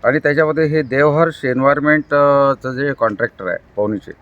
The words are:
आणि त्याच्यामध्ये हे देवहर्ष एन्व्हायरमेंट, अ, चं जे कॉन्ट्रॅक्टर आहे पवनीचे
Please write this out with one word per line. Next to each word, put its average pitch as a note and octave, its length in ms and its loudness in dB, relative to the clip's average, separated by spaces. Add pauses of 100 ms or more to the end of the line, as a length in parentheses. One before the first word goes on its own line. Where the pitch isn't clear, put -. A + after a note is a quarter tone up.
आणि C#3+ 120 0
त्याच्यामध्ये D#3 460 0
हे D3+ 160 0
देवहर्ष D3 640 0
एन्व्हायरमेंट, C#3+ 680 0
अ, C#3 400 4 (100)
चं C3 80 -6
जे C#3 220 -4
कॉन्ट्रॅक्टर A2 540 -4
आहे E2+ 100 -4 (180)
पवनीचे G#2 360 -4 (100)